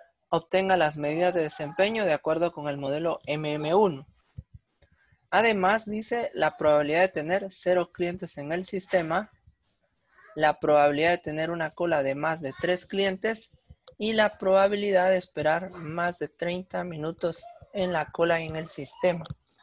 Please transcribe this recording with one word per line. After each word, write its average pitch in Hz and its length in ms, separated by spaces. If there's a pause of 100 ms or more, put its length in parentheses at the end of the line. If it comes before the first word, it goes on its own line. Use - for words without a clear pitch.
(340)
Obtenga 185 440
las 151 180
medidas 160 380
de 170 80
desempeño 190 640
de 156 80
acuerdo 160 380
con 147 140
el 143 120
modelo 147 480
M 151 260
M 151 220
uno. 175 320 (1200)
Además, 208 560
dice, 220 480
la 156 240
probabilidad 151 460
de 190 60
tener 185 420
cero 180 420
clientes 175 460
en 143 120
el 180 140
sistema, 185 640 (1040)
la 151 240
probabilidad 147 520
de 175 80
tener 156 320
una 165 220
cola 165 300
de 135 120
más 160 260
de 135 180
tres 180 280
clientes 196 640 (480)
y 220 160
la 214 240
probabilidad 196 720
de 185 80
esperar 165 540
más 170 460
de 147 100
treinta 180 540
minutos 165 600 (300)
en 185 180
la 156 180
cola 170 300
y 160 60
en 156 100
el 160 140
sistema. 165 560 (360)